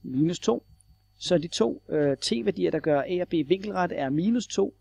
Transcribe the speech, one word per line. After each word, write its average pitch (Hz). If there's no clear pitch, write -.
minus 147
to. -
Så 180
de 156
to, -
øh, 143
t-værdier, 196
der 160
gør 147
A 180
og 175
B -
vinkelret, 180
er 139
minus 202
to -